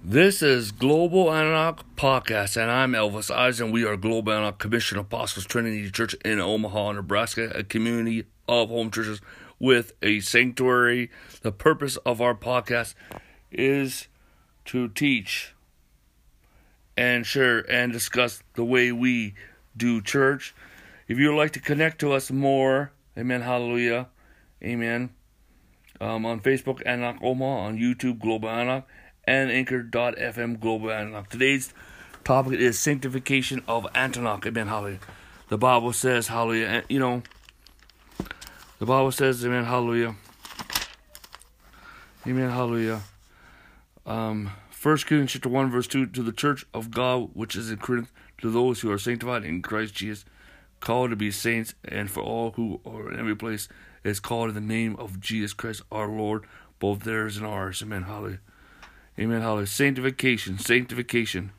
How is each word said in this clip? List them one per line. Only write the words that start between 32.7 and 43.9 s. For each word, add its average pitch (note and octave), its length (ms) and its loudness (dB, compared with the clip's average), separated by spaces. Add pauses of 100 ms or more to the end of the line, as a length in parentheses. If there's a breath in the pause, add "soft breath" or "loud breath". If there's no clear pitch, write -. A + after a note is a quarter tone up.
sanctification C3 880 0
of A2+ 260 0
Antioch, A#2+ 520 -2
amen, A2+ 220 -2
hallelujah. G2+ 320 -6 (500 loud breath)
The G#2+ 80 0
Bible A#2+ 340 4
says, B2 360 2
hallelujah, A2+ 380 0
and, A2+ 220 0
you C#3 100 0
know, B2 240 0 (1600 loud breath)
the G#2 80 -4
Bible C3+ 260 4
says, B2+ 320 2
amen, B2 220 0
hallelujah, A#2 480 0 (2000 loud breath)
amen, B2+ 220 0
hallelujah. A#2 540 -2 (1040 soft breath)